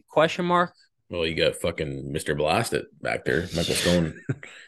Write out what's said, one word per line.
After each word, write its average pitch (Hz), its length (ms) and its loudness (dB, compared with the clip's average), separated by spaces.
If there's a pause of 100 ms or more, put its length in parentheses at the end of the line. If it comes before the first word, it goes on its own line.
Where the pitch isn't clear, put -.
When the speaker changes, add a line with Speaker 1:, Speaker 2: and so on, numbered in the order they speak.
Speaker 1:
question 160 360 2
mark. 175 280 2 (360)
Speaker 2:
Well, 87 160 -2
you 82 80 0
got 80 220 2
fucking 69 560 -4
Mister 76 240 -2
Blasted 76 500 0 (160)
back 57 240 -4
there, 76 180 0 (120)
Michael 82 200 0
Stone. 85 440 2 (100)
Speaker 1:
<laughs> - 40 -2 (340)